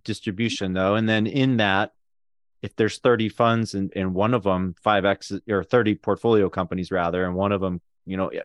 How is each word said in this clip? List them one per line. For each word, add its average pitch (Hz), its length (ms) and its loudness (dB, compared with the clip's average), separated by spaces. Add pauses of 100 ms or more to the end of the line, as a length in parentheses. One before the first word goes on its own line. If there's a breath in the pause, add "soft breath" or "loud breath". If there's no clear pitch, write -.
distribution, 101 720 -4
though. 95 220 2
And 110 120 0
then 110 200 2
in 131 300 0
that, 101 360 2 (720)
if 104 120 -10
there's 107 240 0
thirty 113 300 2
funds 113 440 0
and, 98 220 -4
and 95 180 -2
one 107 220 2
of 101 80 0
them 92 380 0
five 104 220 2
X 98 280 0 (180)
or 95 140 0
thirty 107 320 2
portfolio 104 520 2
companies, 92 440 -4
rather, 90 340 0
and 90 100 -4
one 98 160 0
of 98 80 0
them, 90 220 -4 (240)
you 95 120 -8
know, 92 140 -4 (140)